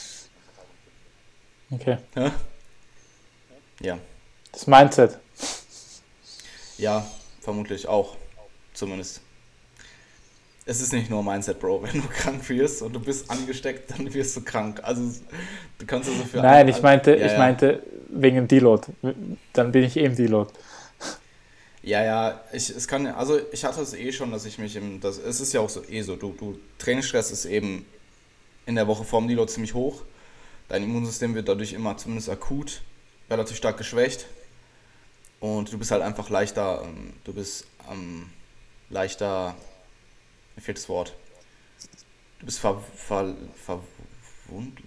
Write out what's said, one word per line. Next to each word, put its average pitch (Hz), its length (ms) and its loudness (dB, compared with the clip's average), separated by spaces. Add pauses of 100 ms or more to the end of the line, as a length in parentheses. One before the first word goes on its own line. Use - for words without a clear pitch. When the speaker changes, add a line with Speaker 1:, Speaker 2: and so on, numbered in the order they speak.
(1700)
Speaker 1:
Okay. 123 260 -2 (160)
Speaker 2:
Hä? 135 180 0 (1500)
Ja. 90 180 -6 (540)
Speaker 1:
Das - 160 -8
Mindset. 139 500 10 (1600)
Speaker 2:
Ja, 107 320 -2 (320)
vermutlich 104 460 -6
auch. 101 280 2 (600)
Zumindest. 95 460 -10 (1500)
Es 120 140 -4
ist 127 120 -4
nicht 113 180 -2
nur 104 120 0
Mindset, 101 360 -4
Bro. 95 240 -2
<laughs> - 80 -6
Wenn 147 100 0
du 135 60 -6
krank 135 420 -4
wirst 139 320 0
und 113 120 -8
du 123 60 -8
bist 135 300 -6
angesteckt, 127 600 -8
dann - 220 -8
wirst 135 220 -4
du 120 60 -8
krank. 107 420 -6
Also, 120 280 -4 (680)
du 110 80 -16
kannst 131 240 -4
also 127 140 -2
für 123 140 -6
Speaker 1:
Nein, 135 300 12
Speaker 2:
alle 131 40 6
Speaker 1:
ich 123 100 -2
meinte, 139 340 10
Speaker 2:
Ja, 104 100 4
Speaker 1:
ich 104 80 4
Speaker 2:
ja. 107 40 4
Speaker 1:
meinte 127 460 6 (260)
wegen 131 260 6
dem 123 120 2
Deload. 120 400 8 (680)
Dann 123 180 2
bin 131 120 6
ich 123 140 -2
eh 151 80 4
im 127 100 0
Deload. 110 360 2 (1300)
Speaker 2:
Ja, 104 200 2
ja, 110 380 0 (100)
ich, - 200 -6
es 120 160 -8
kann, 139 180 -2
also 135 340 0 (120)
ich - 120 -8
hatte 156 180 -4
es 135 120 -6
eh 117 180 -6
schon, 127 200 -6
dass 107 140 -8
ich 107 120 -12
mich 107 180 -8
im, 101 260 -8
das, 98 180 -4
es 120 200 -6
ist 135 140 -4
ja 120 80 2
auch 107 80 0
so, - 140 -10
eh 110 180 -8
so, 98 140 -8
du, 101 180 -8
du, 101 240 -12 (220)
Trainingsstress 127 500 -2
ist - 160 -8
eben 98 400 -4 (800)
in 120 80 -6
der 110 140 2
Woche 107 160 -2
vorm 113 240 0
Deload 117 240 0
ziemlich 110 240 -6
hoch. 127 260 -4 (640)
Dein 101 140 -2
Immunsystem 117 540 -4
wird 110 120 -4
dadurch 104 260 -2
immer 104 220 -6
zumindest 113 320 -10
akut 139 540 -6 (480)
relativ 110 260 -4
stark 110 220 -2
geschwächt. 120 480 -2 (1120)
Und 107 320 -6
du 110 60 -8
bist 107 140 -8
halt 101 100 4
einfach 104 300 -6
leichter, 101 520 -2
ähm, 80 300 -14 (100)
du 101 100 -14
bist, - 340 -12 (240)
ähm, 87 400 -14 (580)
leichter, 95 640 -4 (1040)
mir 107 80 -20
fehlt 104 140 -8
das - 120 -14
Wort. 90 240 -6 (1300)
Du - 80 -18
bist - 100 -10
ver-, 104 240 -2 (140)
ver-, 98 400 -6 (280)
verwund-, - 1200 -14